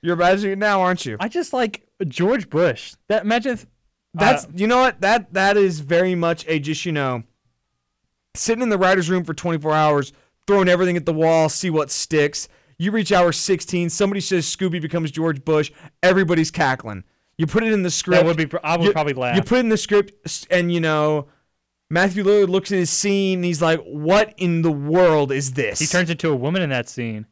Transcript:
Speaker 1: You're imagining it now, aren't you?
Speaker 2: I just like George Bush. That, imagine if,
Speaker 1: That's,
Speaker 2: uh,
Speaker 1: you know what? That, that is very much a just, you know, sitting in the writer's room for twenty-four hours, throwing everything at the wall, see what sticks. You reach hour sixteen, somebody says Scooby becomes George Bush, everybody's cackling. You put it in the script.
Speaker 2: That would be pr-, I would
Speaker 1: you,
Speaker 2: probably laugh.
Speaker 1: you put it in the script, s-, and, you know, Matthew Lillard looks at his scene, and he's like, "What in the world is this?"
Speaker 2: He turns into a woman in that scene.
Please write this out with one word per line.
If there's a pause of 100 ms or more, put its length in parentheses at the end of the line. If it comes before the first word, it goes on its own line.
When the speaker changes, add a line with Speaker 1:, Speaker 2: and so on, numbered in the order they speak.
Speaker 1:
You're
imagining
it
now,
aren't
you?
Speaker 2:
I
just
like (220)
George
Bush. (140)
That,
imagine
if, (480)
Speaker 1:
That's,
Speaker 2:
uh,
Speaker 1:
you
know
what?
That,
that
is
very
much
a
just,
you
know, (1080)
sitting
in
the
writer's
room
for
twenty-four
hours, (340)
throwing
everything
at
the
wall,
see
what
sticks. (300)
You
reach
hour
sixteen,
somebody
says
Scooby
becomes
George
Bush, (320)
everybody's
cackling. (320)
You
put
it
in
the
script.
Speaker 2:
That
would
be
pr-,
I
would
Speaker 1:
you,
Speaker 2:
probably
laugh.
Speaker 1:
you
put
it
in
the
script, (140)
s-,
and,
you
know, (600)
Matthew
Lillard
looks
at
his
scene,
and
he's
like,
"What
in
the
world
is
this?"
Speaker 2:
He
turns
into
a
woman
in
that
scene.